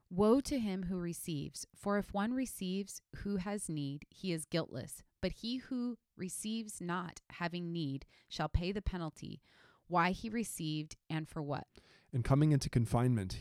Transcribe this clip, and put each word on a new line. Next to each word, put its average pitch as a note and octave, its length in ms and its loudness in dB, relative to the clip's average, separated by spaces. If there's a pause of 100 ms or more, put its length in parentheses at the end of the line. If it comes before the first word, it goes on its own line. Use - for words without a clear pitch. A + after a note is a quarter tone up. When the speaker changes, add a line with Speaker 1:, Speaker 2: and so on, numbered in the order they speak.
Speaker 1:
Woe G#3+ 320 6
to C#4+ 180 -2
him G3 260 -2
who F#3 140 -2
receives, E3 680 -6 (100)
for G3+ 220 0
if - 160 -4
one G#3 180 0
receives G3 680 -4 (160)
who G3+ 200 -4
has G3+ 320 -4
need, D3 400 -4
he - 240 -4
is D#3+ 140 -2
guiltless. - 560 -4 (180)
But F#3 120 0
he A#3+ 260 -4
who B3 400 -4 (180)
receives G#3+ 640 -6
not, F3 400 -4 (120)
having F3 380 -4
need, C#3+ 360 -2 (220)
shall D#3 200 -2
pay F3 240 2
the G3+ 100 -4
penalty, - 600 -6 (440)
why F3 260 4
he A3+ 180 -6
received D#3 680 -2 (140)
and D#3 180 -2
for D#3+ 140 -6
what. C#3+ 240 -4 (460)
Speaker 2:
And B2 120 2
coming D3 260 8
into C#3+ 200 6
confinement, A#2 720 4